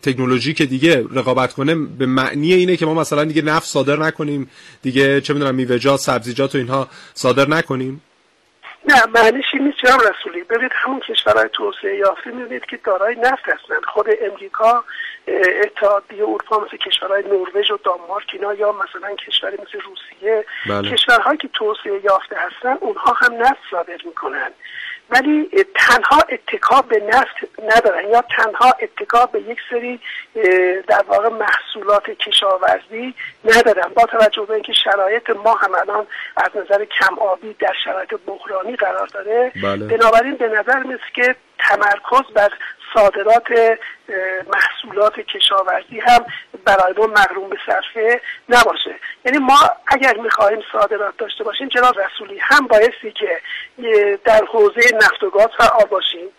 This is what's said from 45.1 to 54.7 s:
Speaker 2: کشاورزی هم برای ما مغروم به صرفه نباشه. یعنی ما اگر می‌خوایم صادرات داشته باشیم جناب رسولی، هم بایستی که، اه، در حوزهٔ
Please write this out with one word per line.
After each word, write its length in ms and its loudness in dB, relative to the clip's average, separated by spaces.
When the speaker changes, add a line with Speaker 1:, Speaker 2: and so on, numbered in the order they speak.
Speaker 2:
کشاورزی 800 -2
هم 240 6
برای 320 4
ما 100 2
مغروم 440 2
به 60 -8
صرفه 540 0
نباشه. 460 2
یعنی 140 0
ما 200 4
اگر 300 2
می‌خوایم 440 0
صادرات 460 -2
داشته 260 -8
باشیم 240 -6
جناب 320 2
رسولی، 400 -8
هم 260 2
بایستی 460 2
که، 280 -4
اه، 460 2
در 280 6
حوزهٔ 440 4